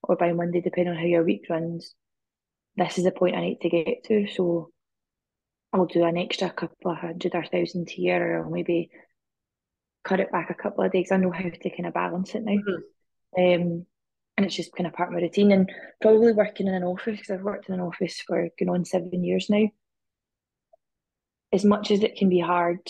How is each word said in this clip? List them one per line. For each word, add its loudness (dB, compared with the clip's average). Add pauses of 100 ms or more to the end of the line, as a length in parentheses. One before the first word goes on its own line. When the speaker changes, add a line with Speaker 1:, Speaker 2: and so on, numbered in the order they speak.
Speaker 1:
or 2
by 2
Monday, 0
depending 0
on -6
how -2
your 4
week -2
runs, -6 (840)
this -2
is 2
the 4
point 0
I -2
need -4
to 0
get 0
to. 2
So -2 (1000)
I'll 4
do 2
an 0
extra -4
couple -6
of -6
hundred -4
or -2
thousand -4
here, 0
or -4
I'll -8
maybe -2 (1160)
cut 0
it -4
back -4
a -6
couple -2
of -2
days. 0
I 4
know 2
how -6
to -8
kind -8
of -8
balance -4
it -6
now. -2
Speaker 2:
Mm-hmm. 0 (100)
Speaker 1:
Um, -6 (520)
and 2
it's -4
just -8
kind -4
of -10
part -2
of -8
my -2
routine. 4
And 4 (320)
probably 8
working 0
in 0
an -2
office, -4
'cause -12
I've -6
worked -6
in -6
an -4
office -6
for -2 (100)
going 0
on 0
seven -2
years 0
now. 4 (1800)
As 4
much 4
as 4
it 0
can 2
be 4
hard 0 (100)